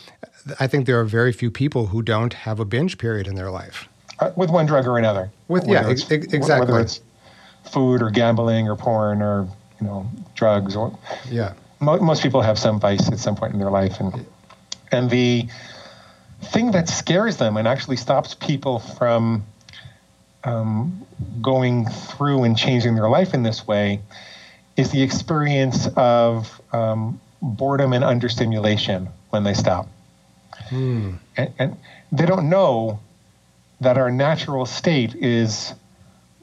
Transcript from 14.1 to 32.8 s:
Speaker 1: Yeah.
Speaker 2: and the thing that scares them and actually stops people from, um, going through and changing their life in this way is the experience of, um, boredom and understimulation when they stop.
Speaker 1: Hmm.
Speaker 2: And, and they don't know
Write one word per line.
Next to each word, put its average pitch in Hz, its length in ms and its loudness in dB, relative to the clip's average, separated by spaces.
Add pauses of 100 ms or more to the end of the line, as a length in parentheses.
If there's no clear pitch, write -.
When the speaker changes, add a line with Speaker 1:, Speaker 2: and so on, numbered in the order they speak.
Speaker 1:
Yeah. - 80 -12 (680)
Speaker 2:
and 123 180 2
the 123 380 2 (920)
thing 226 300 0
that 170 160 2
scares 190 500 0
them 107 200 0
and 110 100 0
actually 131 300 -2
stops - 380 -2
people 131 440 -2
from, 113 640 0 (1000)
um, 117 600 -4 (360)
going 123 440 2
through 139 580 -2
and 117 140 4
changing 120 380 2
their 110 140 2
life 180 240 2
in 127 100 0
this 110 240 -2
way 104 320 0 (800)
is 135 140 2
the 139 100 2
experience 139 840 0 (100)
of, 117 640 2 (100)
um, 110 480 -2 (220)
boredom 135 520 0
and 123 100 2
understimulation 110 1080 0 (220)
when 104 120 0
they 101 100 0
stop. 95 340 0 (840)
Speaker 1:
Hmm. 123 460 -2 (200)
Speaker 2:
And, - 240 -4
and 131 180 -2 (340)
they 151 140 2
don't 175 240 2
know 120 500 2 (800)